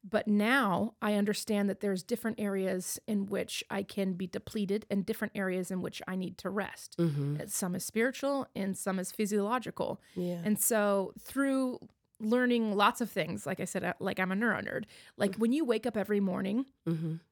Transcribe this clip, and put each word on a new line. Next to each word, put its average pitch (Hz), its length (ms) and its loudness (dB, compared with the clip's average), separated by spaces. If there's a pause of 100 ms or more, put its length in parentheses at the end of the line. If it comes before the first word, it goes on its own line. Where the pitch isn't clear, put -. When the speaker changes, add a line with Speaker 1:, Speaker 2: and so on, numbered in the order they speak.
Speaker 1:
but 202 200 0
now 208 720 4
I 214 140 2
understand 202 560 2
that 190 80 -4
there's 190 240 0
different 226 360 -4
areas 190 680 -2
in 202 180 0
which 196 460 -4
I 202 100 -2
can 196 320 -2
be 180 140 -4
depleted 202 640 -4
and 202 160 2
different 214 280 -4
areas 185 360 -2
in 185 100 -2
which - 260 -6
I 185 80 -4
need 185 240 -4
to 185 120 -4
rest. - 480 -6
Speaker 2:
Mm-hmm. 147 420 2
Speaker 1:
Uh, - 60 -10
some 180 260 -2
is 185 100 -4
spiritual 269 720 0
and 190 220 -2
some 190 220 -2
is 180 120 -4
physiological. 214 880 -2 (160)
Speaker 2:
Yeah. 175 280 -2
Speaker 1:
And 208 160 2
so 202 600 4
through 269 600 0 (400)
learning 233 560 4
lots 208 260 4
of 214 80 -2
things, 180 380 -4
like 160 120 -4
I 190 60 -2
said, 180 180 -4
uh, 175 160 -2
like, - 200 -2
I'm 185 120 0
a 190 40 0
neuro 214 260 0
nerd. - 220 -4 (340)
Like, 196 140 2
Speaker 2:
Mm-hmm. 214 100 -2
Speaker 1:
when 233 100 4
you 302 140 2
wake 220 220 0
up 220 100 -2
every 208 220 2
morning, 196 480 0 (200)
Speaker 2:
Mm-hmm. 165 280 -2 (160)